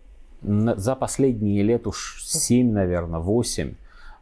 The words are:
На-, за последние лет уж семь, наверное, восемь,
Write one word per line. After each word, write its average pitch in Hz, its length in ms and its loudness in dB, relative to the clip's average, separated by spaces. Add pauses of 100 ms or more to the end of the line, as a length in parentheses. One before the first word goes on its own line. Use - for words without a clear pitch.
(420)
На-, 107 360 2
за 113 180 -2
последние 110 680 0
лет 113 240 2
уж - 360 -8
семь, 123 480 2
наверное, 87 480 0
восемь, 95 540 -2 (480)